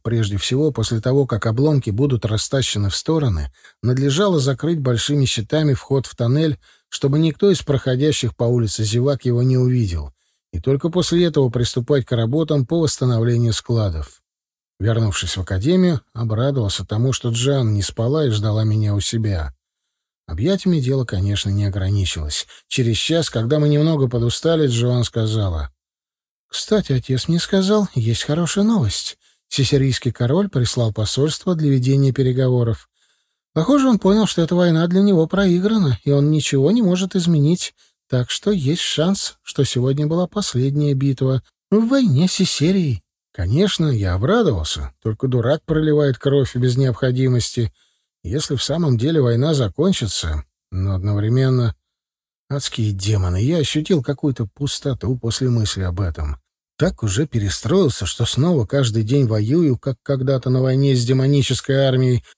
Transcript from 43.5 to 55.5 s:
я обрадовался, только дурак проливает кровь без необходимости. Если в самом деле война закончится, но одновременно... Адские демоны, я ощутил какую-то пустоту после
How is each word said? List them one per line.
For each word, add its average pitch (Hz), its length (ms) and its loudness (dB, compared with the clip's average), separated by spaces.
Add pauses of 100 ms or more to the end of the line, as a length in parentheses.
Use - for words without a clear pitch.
я 101 280 0
обрадовался, 104 880 0
только 113 260 -4
дурак 127 380 0
проливает 151 520 0
кровь 139 380 0
без 123 220 0
необходимости. 127 920 0 (520)
Если 135 320 -4
в - 80 -6
самом 147 320 0
деле 147 240 0
война 123 320 2
закончится, 113 920 -2 (260)
но 95 240 -2
одновременно... 110 800 0 (760)
Адские 123 420 -4
демоны, 95 500 -2
я 160 160 0
ощутил 151 440 0
какую-то 139 440 -4
пустоту 131 720 -4
после 120 320 -2